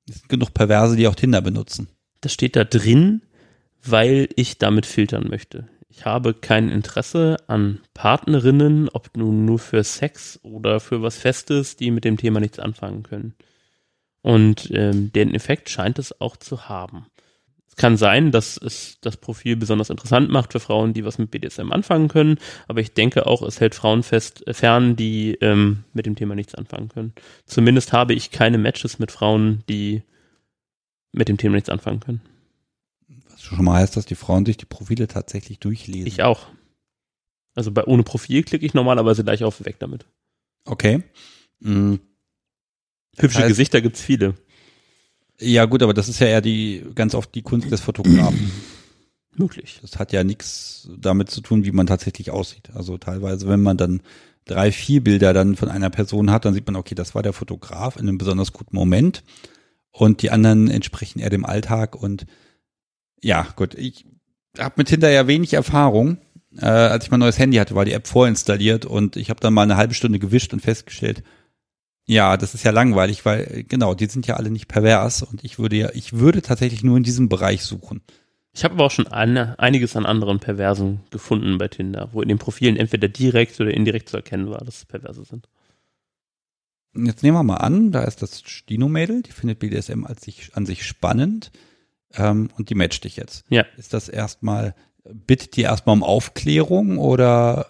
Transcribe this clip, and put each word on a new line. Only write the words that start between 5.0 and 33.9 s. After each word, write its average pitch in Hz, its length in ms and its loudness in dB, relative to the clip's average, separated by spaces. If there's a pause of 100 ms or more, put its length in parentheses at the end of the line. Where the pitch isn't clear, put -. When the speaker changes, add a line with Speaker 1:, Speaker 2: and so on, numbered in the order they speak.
Speaker 2:
möchte. 110 400 -12 (280)
Ich - 80 -16
habe 117 300 -2
kein 110 360 0
Interesse 160 680 -2 (100)
an 104 320 -2 (160)
Partnerinnen, 143 960 2
ob - 280 -12
nun 110 280 0
nur 113 160 2
für 107 240 -2
Sex - 580 -10
oder 107 380 -4
für 117 220 -6
was 113 140 -6
Festes, 135 600 -4
die 120 160 -2
mit 113 120 -2
dem 110 120 0
Thema 110 240 -2
nichts 107 180 -6
anfangen 104 460 -10
können. 110 300 -14 (840)
Und, 107 520 4
ähm, 104 400 0
den 104 220 2
Effekt - 360 -4
scheint 120 300 -4
es - 200 -14
auch 120 160 -8
zu - 320 -14
haben. 92 380 -14 (600)
Es - 80 -20
kann 117 200 6
sein, 110 360 4
dass 113 240 0
es - 460 -14
das 110 160 -8
Profil 117 360 -6
besonders 107 360 -2
interessant 127 400 2
macht 139 200 0
für - 80 -6
Frauen, 110 360 -2
die 110 100 -6
was 107 140 -8
mit 107 120 -4
B - 80 -8
D - 80 -10
S - 120 -14
M - 120 -8
anfangen 165 380 0
können, 156 300 2 (280)
aber 113 140 -4
ich 110 140 -6
denke 120 320 2
auch, 123 160 2
es 110 180 -8
hält 113 160 2
Frauen 110 260 0
fest, - 460 -4
äh, 117 60 -6
fern, 120 420 4
die, 110 460 -2
ähm, 104 500 4
mit 113 140 -6
dem 107 100 -4
Thema 104 180 -6
nichts 101 220 -10
anfangen - 320 -12
können. 113 240 -12 (340)
Zumindest 123 460 2
habe 120 220 2
ich - 180 -6
keine 117 260 2
Matches 110 400 -4
mit 110 140 -6
Frauen, 107 560 0
die 104 340 -4 (1120)
mit 120 160 -2
dem 104 80 0
Thema 104 180 0
nichts 101 160 -2
anfangen 107 300 -6
können. 120 200 -10 (1200)
Speaker 1:
Schon 90 180 -4
mal 90 200 4
heißt, 98 140 0